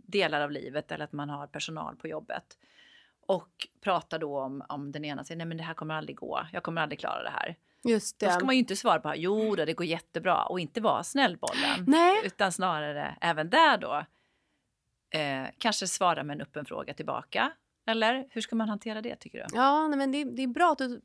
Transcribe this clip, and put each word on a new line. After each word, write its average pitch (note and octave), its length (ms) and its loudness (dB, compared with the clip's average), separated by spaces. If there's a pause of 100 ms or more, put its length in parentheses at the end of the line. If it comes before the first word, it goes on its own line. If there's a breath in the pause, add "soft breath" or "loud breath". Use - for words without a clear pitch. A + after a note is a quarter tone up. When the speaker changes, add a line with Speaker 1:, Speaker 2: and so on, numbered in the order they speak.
Speaker 1:
delar D#3 380 2
av D3 100 -2
livet, C#3 400 -6
eller D#3 140 -8
att - 80 -14
man D3 160 -6
har C#3+ 180 -8
personal D3+ 480 -8
på - 120 -14
jobbet. - 360 -8 (840 soft breath)
Och - 420 -2 (160)
pratar E3 360 0
då C#3+ 200 -4
om, C3+ 300 -6
om C#3+ 220 -8
den D3+ 140 -8
ena C#3 180 -6
säger, E3 140 -12
"Nej, E3 100 -6
men E3 100 -6
det E3 60 -8
här D#3+ 100 -8
kommer D#3 200 -8
aldrig D3+ 240 -8
gå. - 360 -6
Jag F3+ 100 -6
kommer E3 180 -2
aldrig D3+ 180 -4
klara - 240 -4
det - 60 -6
här." - 260 -6 (280)
Speaker 2:
Just A3+ 360 2
Speaker 1:
Då G#3 100 2
ska F3+ 100 4
Speaker 2:
det. C4 60 0
Speaker 1:
man C4 100 4
ju B3+ 40 8
inte G3 160 2
svara F#3 240 4
på, D3 160 -4
"Jo G#3 400 2
då, D#3+ 100 2
det D#3+ 80 0
går F3 120 -2
jättebra", E3 600 0
och F#3 140 -4
inte F3 220 -4
vara F3+ 220 2
snällbollen. - 840 0
Speaker 2:
Nej. F4 360 8
Speaker 1:
Utan F#3+ 280 0
snarare D3 680 -2
även D#3+ 280 0
där D4+ 280 8
då, D3 280 -4 (1160)
eh, C3+ 280 -2 (100)
kanske G3+ 300 -2
svara E3 360 2
med D3 120 -6
en D3+ 60 -8
öppen D3 240 -10
fråga - 280 -8
tillbaka. D3+ 580 -2 (360)
Eller A3+ 440 0
hur A3+ 100 -6
ska - 140 -6
man A3 140 0
hantera G#3+ 320 -6
det, A#3 140 -8
tycker - 220 -16
du? - 80 -10 (120)
Speaker 2:
Ja, C#4+ 300 6
nej, D4 100 2
men C#4 140 0
det, C#4+ 120 0
det B3 200 -4
är C4 40 0
bra D#4 240 4
att C#4 60 2
du B3 280 -4